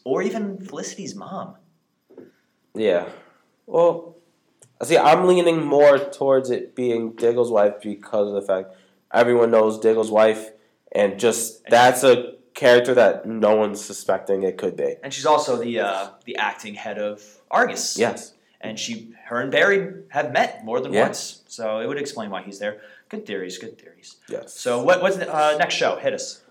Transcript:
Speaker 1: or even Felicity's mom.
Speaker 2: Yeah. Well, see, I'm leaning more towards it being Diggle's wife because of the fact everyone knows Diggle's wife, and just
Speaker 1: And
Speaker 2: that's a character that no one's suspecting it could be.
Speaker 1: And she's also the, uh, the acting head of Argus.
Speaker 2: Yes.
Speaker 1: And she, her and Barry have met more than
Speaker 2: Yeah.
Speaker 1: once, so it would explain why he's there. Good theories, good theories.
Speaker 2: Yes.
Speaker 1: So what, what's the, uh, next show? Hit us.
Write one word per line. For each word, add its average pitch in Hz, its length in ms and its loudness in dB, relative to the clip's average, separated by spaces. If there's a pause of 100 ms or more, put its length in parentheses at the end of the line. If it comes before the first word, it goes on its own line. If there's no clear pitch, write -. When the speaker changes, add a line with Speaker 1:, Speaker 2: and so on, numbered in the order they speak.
Speaker 1:
or 143 180 -2
even 208 380 -6
Felicity's - 560 -14
mom. 104 400 -14 (1200)
Speaker 2:
Yeah. 95 300 0 (600)
Well, 170 500 0 (680)
see, 139 140 2
I'm 170 280 6
leaning 170 380 4
more 143 340 6
towards 131 540 0
it - 240 -6
being 113 380 -2
Diggle's 120 380 0
wife 104 300 2
because 104 460 -4
of 104 80 -4
the 98 80 -4
fact 95 320 -4 (360)
everyone 120 380 4
knows 110 300 4
Diggle's 110 320 0
wife, 110 400 2 (400)
and 98 280 0
just - 460 -2
Speaker 1:
And - 80 -2
Speaker 2:
that's 127 300 6
a 123 300 4 (200)
character 123 400 4
that 110 320 4
no 107 300 2
one's 107 280 -2
suspecting 98 600 -4
it 92 140 -2
could 87 180 -6
be. 71 280 -4
Speaker 1:
And 139 80 -12
she's 135 140 -8
also 143 320 2
the, 117 220 -4
uh, 98 280 -4 (180)
the 113 120 -12
acting 104 380 -6
head 104 240 -10
of 104 240 -8 (260)
Argus. - 480 -2
Speaker 2:
Yes. - 360 -4 (280)
Speaker 1:
And 110 180 -12
she, - 340 -12 (120)
her 120 160 -6
and 135 100 -6
Barry 185 580 0
have 143 220 -4
met 165 320 -2
more 117 160 -4
than 147 140 -8
Speaker 2:
Yeah. 208 100 4
Speaker 1:
once, - 440 -6
so 110 320 -6
it 120 80 -6
would 143 120 -6
explain 120 300 -10
why 92 140 -10
he's 98 160 -16
there. 104 220 -8 (280)
Good - 160 -12
theories, 92 320 -8
good - 220 -18
theories. - 380 -20 (120)
Speaker 2:
Yes. - 240 -12
Speaker 1:
So 123 300 -4
what, 180 180 4
what's 190 160 0
the, 165 160 -8
uh, 151 240 2
next 165 180 0
show? 110 200 0
Hit 135 180 -4
us. - 380 -12